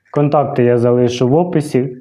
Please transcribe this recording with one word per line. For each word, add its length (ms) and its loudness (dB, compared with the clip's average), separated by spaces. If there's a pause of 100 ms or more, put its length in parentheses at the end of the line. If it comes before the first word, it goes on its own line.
(120)
Контакти 520 0
я 140 2
залишу 500 0
в 60 2
описі. 500 -2 (160)